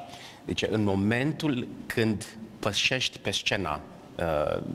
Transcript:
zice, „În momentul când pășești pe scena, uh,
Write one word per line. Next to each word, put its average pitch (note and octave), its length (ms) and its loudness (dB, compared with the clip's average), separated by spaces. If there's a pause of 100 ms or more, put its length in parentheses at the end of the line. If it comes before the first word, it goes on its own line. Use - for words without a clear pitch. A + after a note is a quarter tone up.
(460)
zice, - 240 0
„În G#2+ 140 4
momentul A#2+ 840 2 (200)
când A2 500 0 (220)
pășești - 600 0
pe G#2+ 120 -4
scena, F2+ 500 0 (380)
uh, D#2 440 2 (120)